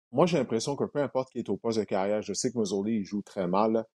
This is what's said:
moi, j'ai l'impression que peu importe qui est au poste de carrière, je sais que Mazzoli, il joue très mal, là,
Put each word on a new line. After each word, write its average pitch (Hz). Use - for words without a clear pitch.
moi, 135
j'ai 175
l'impression 123
que 117
peu 104
importe 131
qui -
est 113
au 95
poste 113
de 104
carrière, 104
je 101
sais 120
que 123
Mazzoli, 104
il 101
joue 101
très 95
mal, 104
là, 113